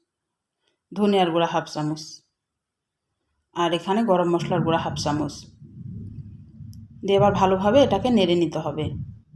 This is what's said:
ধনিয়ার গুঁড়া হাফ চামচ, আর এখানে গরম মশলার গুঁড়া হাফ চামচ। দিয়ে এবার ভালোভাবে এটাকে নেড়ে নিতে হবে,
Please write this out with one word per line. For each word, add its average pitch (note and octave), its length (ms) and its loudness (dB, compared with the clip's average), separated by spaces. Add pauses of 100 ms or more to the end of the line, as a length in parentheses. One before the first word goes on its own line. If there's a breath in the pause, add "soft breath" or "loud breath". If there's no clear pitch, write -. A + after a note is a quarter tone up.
(920)
ধনিয়ার G3 380 2
গুঁড়া E3 180 2
হাফ E3 200 -2
চামচ, D3+ 340 -6 (1500)
আর E3+ 160 0
এখানে F#3+ 320 -2
গরম F3+ 260 2
মশলার E3+ 300 0
গুঁড়া D#3+ 200 0
হাফ D#3 180 -6
চামচ। D3 360 -4 (1700)
দিয়ে G3 160 4
এবার G3+ 140 6
ভালোভাবে F#3+ 500 4
এটাকে G#3 280 2
নেড়ে F#3 260 4
নিতে D#3+ 220 0
হবে, D3+ 260 -4 (520)